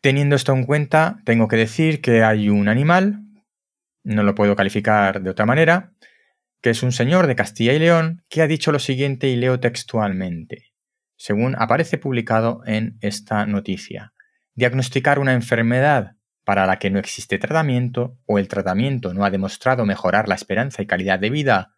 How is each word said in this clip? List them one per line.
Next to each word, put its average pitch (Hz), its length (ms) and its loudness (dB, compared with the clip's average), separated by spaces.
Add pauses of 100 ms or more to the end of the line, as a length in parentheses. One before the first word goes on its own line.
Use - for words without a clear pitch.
Teniendo 143 340 2
esto 131 160 0
en 131 120 0
cuenta, 151 600 0
tengo 113 240 2
que 113 80 0
decir 151 460 0
que 117 200 4
hay 107 280 2
un 101 180 2
animal, 175 540 2 (840)
no 107 180 0
lo 101 120 2
puedo 104 220 2
calificar 101 680 2
de 92 80 -4
otra 107 160 0
manera, 160 480 2 (680)
que 120 100 0
es 117 120 -2
un 127 100 0
señor 160 340 2
de 131 80 0
Castilla 113 380 0
y 151 60 2
León 165 500 2
que 165 140 -2
ha 160 40 4
dicho 151 260 0
lo 147 60 0
siguiente, 135 500 -2
y 127 80 0
leo 127 220 0
textualmente, 95 1120 -4 (440)
según 120 420 -2
aparece 123 400 0
publicado 117 680 -2
en 110 340 -4
esta 104 460 -4
noticia: 104 680 -8 (420)
"Diagnosticar 131 640 0
una 135 160 2
enfermedad 120 840 0 (280)
para 98 220 2
la 95 120 0
que 98 120 -2
no 98 80 0
existe - 400 -6
tratamiento 123 880 -2
o 104 120 0
el 98 100 -2
tratamiento 101 640 -2
no 101 120 -2
ha 98 60 2
demostrado 101 540 -2
mejorar 101 440 0
la 95 80 0
esperanza 113 460 -4
y 101 40 -6
calidad 92 320 0
de 104 120 -2
vida 131 480 0